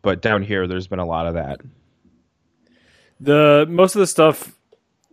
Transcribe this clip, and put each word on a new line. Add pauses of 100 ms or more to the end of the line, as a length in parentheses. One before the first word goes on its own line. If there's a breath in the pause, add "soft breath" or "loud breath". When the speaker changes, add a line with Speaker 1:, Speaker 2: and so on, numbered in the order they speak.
Speaker 1:
but
down
here,
there's
been
a
lot
of
that. (1600 soft breath)
Speaker 2:
The,
most
of
the
stuff, (580)